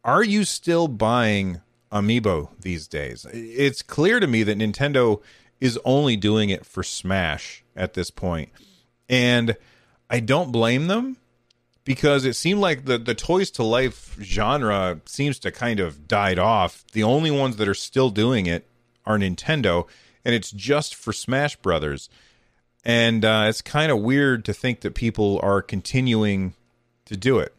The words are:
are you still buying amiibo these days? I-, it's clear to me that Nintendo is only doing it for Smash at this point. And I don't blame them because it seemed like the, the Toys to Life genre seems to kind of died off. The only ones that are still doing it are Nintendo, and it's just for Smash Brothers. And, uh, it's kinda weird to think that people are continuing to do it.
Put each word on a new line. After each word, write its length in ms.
are 200
you 220
still 420
buying 720
amiibo 580
these 260
days? 380
I-, 100
it's 460
clear 380
to 80
me 160
that 140
Nintendo 640
is 240
only 320
doing 340
it 160
for 180
Smash 800
at 180
this 160
point. 400
And 500
I 100
don't 320
blame 360
them 300
because 420
it 100
seemed 260
like 240
the, 120
the 160
Toys 380
to 120
Life 580
genre 840
seems 340
to 120
kind 280
of 280
died 320
off. 540
The 100
only 260
ones 280
that 100
are 80
still 340
doing 360
it 200
are 120
Nintendo, 680
and 100
it's 180
just 440
for 160
Smash 460
Brothers. 520
And, 400
uh, 240
it's 120
kinda 340
weird 500
to 80
think 280
that 120
people 500
are 180
continuing 920
to 120
do 220
it. 200